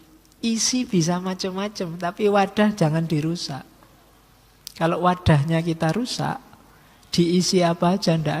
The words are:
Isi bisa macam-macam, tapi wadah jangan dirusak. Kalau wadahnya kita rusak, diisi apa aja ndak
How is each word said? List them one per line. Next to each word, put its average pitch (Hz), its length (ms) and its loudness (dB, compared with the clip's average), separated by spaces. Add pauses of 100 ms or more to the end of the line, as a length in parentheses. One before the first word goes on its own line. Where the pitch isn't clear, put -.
(440)
Isi 233 440 -2
bisa 175 360 0
macam-macam, 190 720 -6
tapi 180 320 -4
wadah 202 480 2
jangan 165 320 2
dirusak. 160 560 -2 (1120)
Kalau 175 320 0
wadahnya 165 560 2
kita 160 320 -2
rusak, 180 440 -4 (760)
diisi 175 480 4
apa 170 320 2
aja 180 200 0
ndak 156 240 -2